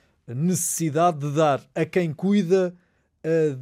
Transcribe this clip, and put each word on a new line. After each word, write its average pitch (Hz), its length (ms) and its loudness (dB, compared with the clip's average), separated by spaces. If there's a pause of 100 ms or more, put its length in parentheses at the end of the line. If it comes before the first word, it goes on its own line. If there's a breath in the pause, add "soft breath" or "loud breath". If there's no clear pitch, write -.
(260 soft breath)
necessidade 160 920 0
de 143 160 -6
dar 147 280 2 (120)
a 165 100 -2
quem 160 300 -2
cuida 185 600 2 (480 soft breath)
a 156 400 0